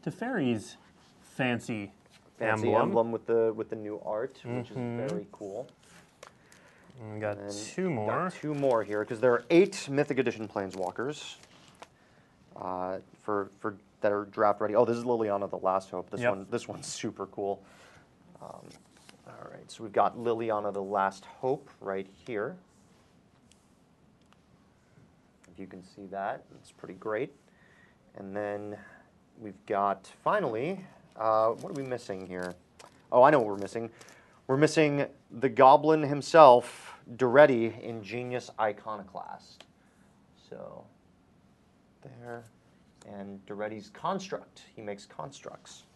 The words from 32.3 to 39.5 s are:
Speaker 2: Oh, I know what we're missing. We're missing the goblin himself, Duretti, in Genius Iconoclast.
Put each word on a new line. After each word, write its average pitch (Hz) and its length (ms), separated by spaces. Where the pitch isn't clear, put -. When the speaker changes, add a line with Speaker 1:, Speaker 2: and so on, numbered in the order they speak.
Speaker 2:
Oh, 123 120
I 143 60
know 151 100
what 110 80
we're 101 100
missing. 113 320
We're 131 100
missing 147 480
the 139 100
goblin 143 520
himself, 139 960
Duretti, 123 640
in 113 220
Genius 120 460
Iconoclast. - 1080